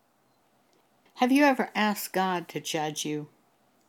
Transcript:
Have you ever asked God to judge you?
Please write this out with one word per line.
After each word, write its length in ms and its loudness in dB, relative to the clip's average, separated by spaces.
Have 180 2
you 120 6
ever 300 2
asked 380 -2
God 380 -2
to 100 -8
judge 440 -4
you? 240 -6